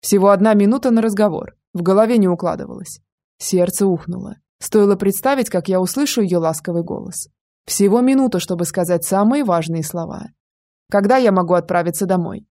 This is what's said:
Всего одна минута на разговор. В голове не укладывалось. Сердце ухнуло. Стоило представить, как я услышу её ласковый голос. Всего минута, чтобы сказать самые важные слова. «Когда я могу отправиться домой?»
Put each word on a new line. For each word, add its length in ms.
Всего 300
одна 240
минута 360
на 120
разговор. 540
В 80
голове 360
не 100
укладывалось. 720
Сердце 480
ухнуло. 500
Стоило 380
представить, 540
как 180
я 120
услышу 420
её 180
ласковый 420
голос. 460
Всего 340
минута, 400
чтобы 240
сказать 400
самые 400
важные 400
слова. 440
«Когда 280
я 120
могу 240
отправиться 520
домой?» 440